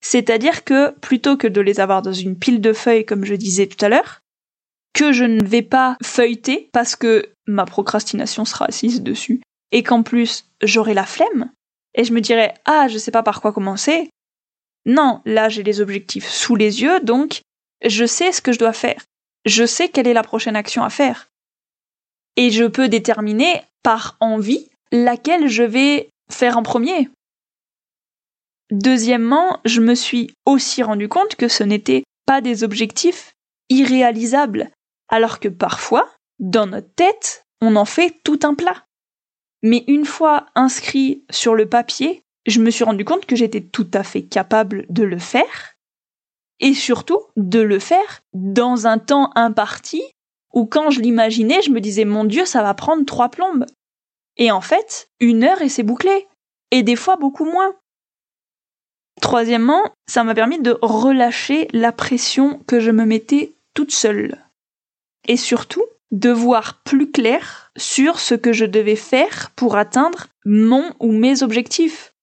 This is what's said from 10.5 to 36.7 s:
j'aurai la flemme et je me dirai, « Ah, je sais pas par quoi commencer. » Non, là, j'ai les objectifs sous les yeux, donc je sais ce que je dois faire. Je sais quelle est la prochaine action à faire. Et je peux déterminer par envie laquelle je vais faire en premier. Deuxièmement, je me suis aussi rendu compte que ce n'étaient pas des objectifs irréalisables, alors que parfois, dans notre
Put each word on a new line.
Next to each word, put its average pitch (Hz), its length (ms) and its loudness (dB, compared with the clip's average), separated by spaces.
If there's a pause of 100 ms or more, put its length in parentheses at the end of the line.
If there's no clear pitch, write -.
j'aurai 214 320 0
la 190 120 0
flemme 320 440 -2 (460)
et 240 100 2
je 233 80 -2
me 233 80 2
dirai, « 226 300 2 (140)
Ah, 294 220 4
je 220 100 -4
sais 214 140 -8
pas 226 100 2
par 220 180 -2
quoi 214 140 -2
commencer. » 208 560 -2 (760)
Non, 262 380 2
là, 220 220 2
j'ai 220 140 -4
les 202 180 -2
objectifs 202 480 -6
sous - 280 -2
les 214 260 2
yeux, 349 200 2
donc 262 400 -2 (440)
je 226 220 2
sais 349 240 0
ce 359 100 -4
que 254 100 0
je 226 60 0
dois 226 160 2
faire. - 300 -4 (420)
Je 220 180 2
sais 311 260 0
quelle 262 180 0
est 240 60 4
la 226 100 2
prochaine 226 320 -4
action 214 280 -4
à 226 60 -2
faire. 254 380 -2 (1080)
Et 247 140 4
je 226 160 2
peux 233 240 0
déterminer 214 720 0 (220)
par 226 380 -2
envie 220 480 -2 (220)
laquelle 294 560 0
je 226 140 0
vais 262 480 0 (220)
faire 240 260 0
en 233 60 -2
premier. 262 460 -2 (1600)
Deuxièmement, 240 920 0
je 233 160 0
me 226 140 4
suis 240 380 -4 (160)
aussi 269 340 0
rendu 214 260 -4
compte 381 280 -2
que 240 120 -2
ce 226 160 0
n'étaient 208 420 0 (200)
pas 269 160 2
des 226 220 -2
objectifs 220 680 -4 (360)
irréalisables, 254 1040 2 (380)
alors 226 300 0
que - 80 -4
parfois, - 640 -2 (280)
dans 202 260 0
notre 202 300 -10